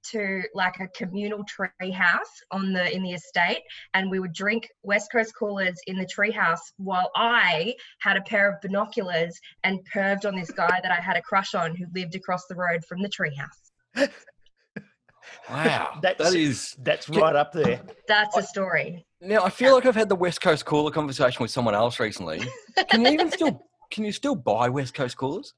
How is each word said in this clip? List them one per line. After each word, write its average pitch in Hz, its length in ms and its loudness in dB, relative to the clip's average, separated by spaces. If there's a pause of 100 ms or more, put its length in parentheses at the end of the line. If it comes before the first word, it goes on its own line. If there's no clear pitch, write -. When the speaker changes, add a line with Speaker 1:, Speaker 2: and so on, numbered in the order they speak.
(100)
Speaker 1:
to, 190 320 -4 (120)
like, 185 260 -2
a 185 160 -8
communal 208 480 -6
tree 185 460 -8
house 190 500 0 (100)
on 190 220 -2
the, 180 240 0
in 185 60 -4
the 180 100 -4
estate, 180 480 -2 (320)
and 190 180 0
we 190 100 0
would 180 120 -6
drink 208 340 -2 (160)
West 202 300 -2
Coast 220 260 0
coolers 196 480 -2
in 190 120 -6
the 185 80 -2
tree 208 240 0
house 175 480 0
while 185 360 0
I 208 600 2 (240)
had 196 180 2
a 190 60 0
pair 202 280 2
of - 120 -8
binoculars 185 760 -2 (260)
and 190 200 -2
perved 196 400 -2
on 196 100 -2
this 175 160 -6
guy 180 320 2
that 185 80 -4
I 180 40 4
had 175 240 0
a - 20 2
crush - 340 -2
on 170 220 -2
who 180 80 -8 (100)
lived 180 200 -6
across 185 320 -4
the 185 80 -12
road 170 320 -2
from 180 160 -6
the 202 80 -4
tree 156 240 -4
house. - 760 -6 (1400)
Speaker 2:
Wow, 131 480 0
Speaker 3:
<laughs> 156 40 -6
That's, 185 140 2 (140)
Speaker 2:
that 185 40 2
is 147 440 0
Speaker 3:
that's 147 260 -2
Speaker 2:
Ju- 151 160 2
Speaker 3:
right 156 160 6
up 147 160 2
there. 151 300 0 (260)
Speaker 1:
That's 208 260 2
a - 40 4
Speaker 2:
I - 60 2
Speaker 1:
story. 170 640 -4 (140)
Speaker 2:
Now, 185 240 2
I 196 60 2
feel 247 180 4
Speaker 1:
Yeah. 269 60 12
Speaker 2:
like 254 100 6
I've 247 100 6
had 214 140 2
the 196 80 2
West 175 240 -2
Coast 160 240 2
cooler 151 260 2
conversation 139 520 2
with 110 80 -2
someone 117 240 2
else 120 260 2
recently. 92 400 -4 (480)
Can 226 160 4
you 262 60 8
even 320 200 2
Speaker 1:
<laughs> - 60 -4
Speaker 2:
still, 294 260 0 (280)
can 214 160 -6
you 208 60 -4
still 277 240 -2
buy 120 340 2
West 131 240 -4
Coast 123 240 -4
coolers? 151 400 -6